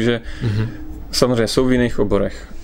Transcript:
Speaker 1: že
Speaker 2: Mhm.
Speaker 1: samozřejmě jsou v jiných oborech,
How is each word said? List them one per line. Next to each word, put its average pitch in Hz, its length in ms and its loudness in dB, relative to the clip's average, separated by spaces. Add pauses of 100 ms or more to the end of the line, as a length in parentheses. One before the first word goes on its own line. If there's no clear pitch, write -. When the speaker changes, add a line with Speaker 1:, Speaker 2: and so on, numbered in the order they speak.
Speaker 1:
že 117 180 0 (220)
Speaker 2:
Mhm. 110 260 0 (420)
Speaker 1:
samozřejmě 120 360 2
jsou 131 180 2
v 127 60 4
jiných 123 280 2
oborech, 101 480 0 (160)